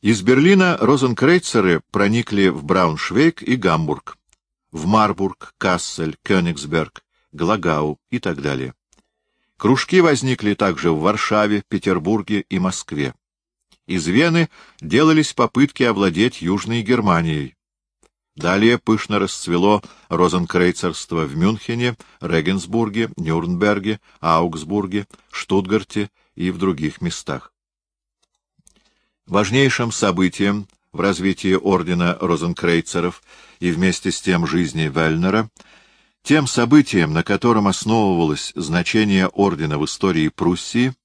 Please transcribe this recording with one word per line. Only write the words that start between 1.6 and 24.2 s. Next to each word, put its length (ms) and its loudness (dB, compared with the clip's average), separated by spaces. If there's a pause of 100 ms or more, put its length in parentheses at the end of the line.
проникли 580 0
в 140 -2
Брауншвейг 800 0
и 140 -2
Гамбург, 600 -2 (540)
в 160 -8
Марбург, 720 -2
Кассель, 640 -2
Кенигсберг, 800 -2 (300)
Глагау 680 -2 (120)
и 100 -4
так 200 -6
далее. 340 -6 (840)
Кружки 440 2
возникли 540 0
также 380 0
в 80 0
Варшаве, 680 0
Петербурге 800 -2
и 120 -2
Москве. 540 -6 (720)
Из 200 -4
Вены 420 2 (320)
делались 520 2
попытки 500 0
овладеть 580 2
Южной 420 -2
Германией. 760 -2 (800)
Далее 420 2
пышно 400 -2
расцвело 640 0 (260)
розенкрейцерство 1160 0
в 120 -8
Мюнхене, 600 -2 (240)
Регенсбурге, 960 -2
Нюрнберге, 800 -2 (220)